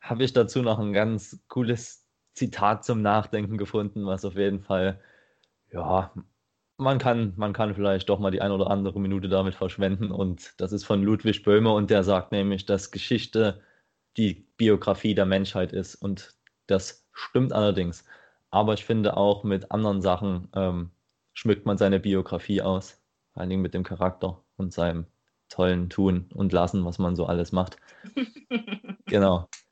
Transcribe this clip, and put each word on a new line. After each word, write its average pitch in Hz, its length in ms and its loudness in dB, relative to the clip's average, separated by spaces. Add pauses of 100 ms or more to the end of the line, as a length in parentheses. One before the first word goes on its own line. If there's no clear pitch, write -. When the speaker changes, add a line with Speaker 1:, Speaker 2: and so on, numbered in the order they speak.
Speaker 1:
habe 120 240 -4
ich 127 80 -2
dazu 123 280 2
noch 113 180 0
ein 104 140 -2
ganz 107 540 -2
cooles 120 580 -4 (280)
Zitat 107 520 -2
zum 113 160 0
Nachdenken 104 560 0
gefunden, 101 480 -4
was 95 200 -4
auf 95 100 -8
jeden 98 260 0
Fall, 95 400 -2 (680)
ja, 90 420 -2 (680)
man 135 200 2
kann, 117 380 0
man 104 160 -2
kann 107 200 -2
vielleicht 98 360 0
doch 98 100 2
mal 98 100 0
die 95 120 -2
ein 101 100 0
oder 98 180 2
andere 98 300 -2
Minute 98 300 -2
damit 95 260 2
verschwenden. 95 560 -2
Und 95 500 -6
das 92 100 -4
ist 101 140 -4
von 98 160 2
Ludwig 104 420 2
Böhme 107 300 6
und 104 160 2
der 104 140 6
sagt 92 280 0
nämlich, 98 360 -2
dass 98 240 -2
Geschichte 107 720 0 (560)
die 101 280 0 (120)
Biografie 104 580 2
der 98 100 4
Menschheit 95 480 0
ist. 92 220 -8
Und 98 400 -8 (320)
das - 460 -2
stimmt - 380 -2
allerdings. 95 540 0 (460)
Aber 107 240 2
ich - 100 -6
finde 107 320 0
auch 101 260 2
mit 98 280 -2
anderen 101 320 0
Sachen, 90 520 0
ähm, 90 360 -2 (420)
schmückt - 320 0
man 101 140 0
seine 98 200 4
Biografie 95 640 -2
aus. 95 400 -4 (320)
Vor - 80 -8
allen 90 80 -4
Dingen 95 140 0
mit 90 100 -4
dem 92 100 -2
Charakter 92 600 -4 (120)
und 92 160 -4
seinem 85 360 -2 (420)
tollen 90 400 0
Tun 90 440 0
und 98 200 0
Lassen, 90 320 2
was 87 140 -6
man 90 160 0
so 85 100 -2
alles 87 260 -2
macht. 92 260 -2 (260)
Speaker 2:
<laughs> - 140 -16 (920)
Speaker 1:
Genau. 95 400 2 (240)